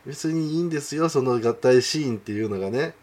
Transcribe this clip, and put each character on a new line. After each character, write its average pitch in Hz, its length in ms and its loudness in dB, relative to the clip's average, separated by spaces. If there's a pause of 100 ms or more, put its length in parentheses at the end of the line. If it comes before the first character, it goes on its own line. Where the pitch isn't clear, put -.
別 147 240 -6
に 160 260 -2
い - 40 0
い - 20 0
ん 175 60 -2
で 156 120 -2
す 143 160 -8
よ、 160 120 2
そ 143 140 2
の 123 180 2
合 117 140 0
体 127 260 6
シ 156 200 -2
ー 135 140 -2
ン 104 40 -6
っ - 20 -10
て 107 120 -10
い 107 120 -2
う 107 60 -4
の 98 80 -4
が 95 100 -2
ね。 143 240 -2 (100)